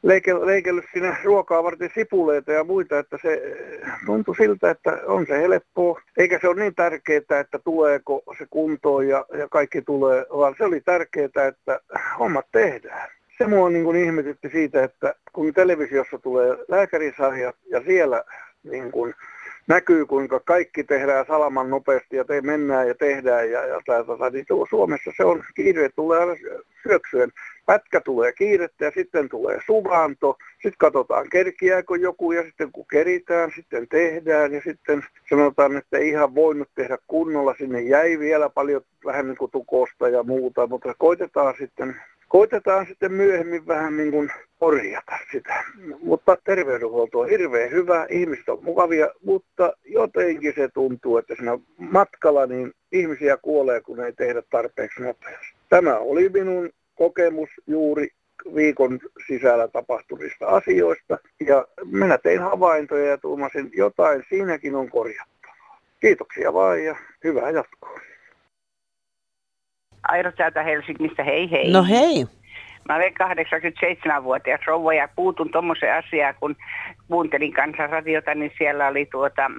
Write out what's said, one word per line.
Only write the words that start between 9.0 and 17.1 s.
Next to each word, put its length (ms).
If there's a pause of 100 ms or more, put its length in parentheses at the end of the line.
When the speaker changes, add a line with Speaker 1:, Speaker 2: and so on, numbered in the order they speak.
Speaker 1:
ja, 180 (120)
ja 140
kaikki 300
tulee, 440 (120)
vaan 200
se 80
oli 160
tärkeää, 440 (220)
että 320 (400)
hommat 320
tehdään. 580 (280)
Se 100
mua 220
niin 160
kuin 120
ihmetytti 520
siitä, 340
että 320 (180)
kun 200
televisiossa 680
tulee 380 (100)
lääkärisarjat 880 (160)